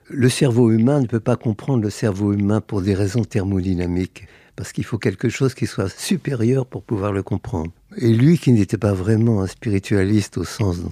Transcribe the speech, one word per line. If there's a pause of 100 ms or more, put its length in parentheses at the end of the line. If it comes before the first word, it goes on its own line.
Le
cerveau
humain
ne
peut
pas
comprendre
le
cerveau
humain
pour
des
raisons
thermodynamiques, (280)
parce
qu'il
faut
quelque
chose
qui
soit
supérieur
pour
pouvoir
le
comprendre. » (260)
Et
lui,
qui
n'était
pas
vraiment
un
spiritualiste
au
sens
dont